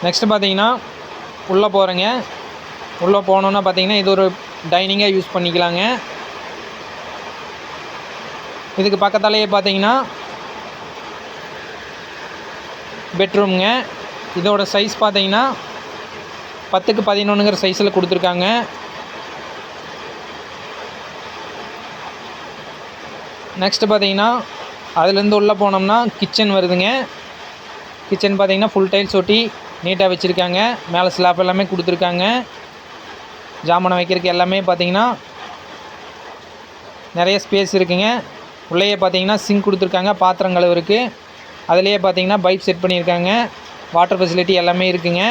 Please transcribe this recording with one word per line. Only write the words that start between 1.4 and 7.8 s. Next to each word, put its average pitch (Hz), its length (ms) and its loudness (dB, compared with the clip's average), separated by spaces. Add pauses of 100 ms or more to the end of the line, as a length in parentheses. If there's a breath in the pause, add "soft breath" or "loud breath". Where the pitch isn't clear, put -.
உள்ள 196 200 4
போறேங்க. 190 380 2 (920)
உள்ள 196 200 4
போனோம்னா 196 460 4
பார்த்தீங்கன்னா, 185 320 2
இது 190 120 2
ஒரு 190 220 6 (380)
டைனிங்கா 190 440 4
யூஸ் 185 200 0
பண்ணிக்கலாங்க. 175 640 2 (2750)